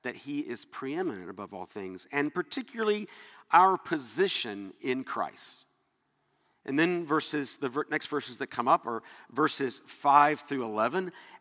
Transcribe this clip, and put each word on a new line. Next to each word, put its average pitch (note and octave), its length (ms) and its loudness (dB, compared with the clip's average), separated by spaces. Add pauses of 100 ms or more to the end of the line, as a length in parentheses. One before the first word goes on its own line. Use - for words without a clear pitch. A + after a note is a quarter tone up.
that A#2 120 -6
he C#3+ 240 -6
is A#2+ 260 -8
preeminent C3+ 640 -6
above G2 240 -12
all F#2 120 -10
things, F#2 460 -10
and D3 220 0
particularly G#3 720 -2 (440)
our F#3 260 8
position A#2+ 1040 -2
in C3 220 -2
Christ. - 640 -8 (1000)
And C3+ 140 0
then E3+ 260 2
verses, D3 520 -2
the C3+ 120 -4
ver-, C#3 220 -4
next D3+ 160 -4
verses B2+ 300 -4
that C3+ 100 -6
come A#2+ 200 -2
up A#2 200 4
are A2+ 160 -4 (280)
verses C#3 540 0
five D3 540 6
through C3 240 -4
eleven, B2 480 0 (300)